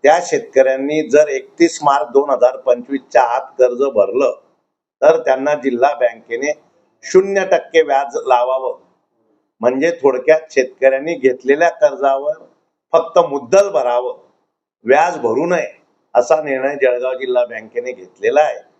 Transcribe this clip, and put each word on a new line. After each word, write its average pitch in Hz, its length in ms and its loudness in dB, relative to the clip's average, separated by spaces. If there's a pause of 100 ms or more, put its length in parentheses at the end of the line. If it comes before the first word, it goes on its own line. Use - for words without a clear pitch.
त्या 156 180 4
शेतकऱ्यांनी 135 880 -2
जर 147 180 4
एकतीस 147 560 -2
मार्च 143 240 2
दोन 139 220 0
हजार 127 280 2
पंचवीसच्या 131 640 -2
आत 123 200 0
कर्ज 127 420 0
भरलं 117 560 -2 (640)
तर 160 200 4
त्यांना 135 320 0
जिल्हा 131 400 0
बँकेने 120 680 -4 (420)
शून्य 196 480 0
टक्के 165 300 2
व्याज 139 440 -2
लावावं. 127 540 0 (800)
म्हणजे 135 320 0
थोडक्यात 127 500 2 (100)
शेतकऱ्यांनी 135 600 0
घेतलेल्या 139 560 0
कर्जावर 139 640 -2 (580)
फक्त - 280 2
मुद्दल 160 500 0
भरावं, 139 480 -2 (680)
व्याज 151 340 2
भरू 123 280 -2
नये, 170 360 -4 (320)
असा 156 300 0
निर्णय 139 380 -4
जळगाव 127 320 -2
जिल्हा 127 320 -2
बँकेने 113 460 -10
घेतलेला 107 500 -2
आहे. 131 180 -2 (200)